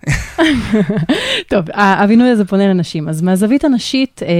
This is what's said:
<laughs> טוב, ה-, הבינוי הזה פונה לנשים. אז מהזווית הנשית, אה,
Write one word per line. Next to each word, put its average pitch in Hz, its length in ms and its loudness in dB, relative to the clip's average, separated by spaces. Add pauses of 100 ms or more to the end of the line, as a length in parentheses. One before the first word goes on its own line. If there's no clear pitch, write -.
<laughs> 269 1400 -2
טוב, 185 240 0
ה-, 196 300 2
הבינוי 226 260 4
הזה 214 160 2
פונה 196 220 0
לנשים. 165 420 -2
אז 156 120 -4
מהזווית 202 420 2
הנשית, 262 640 -2
אה, - 40 -6 (100)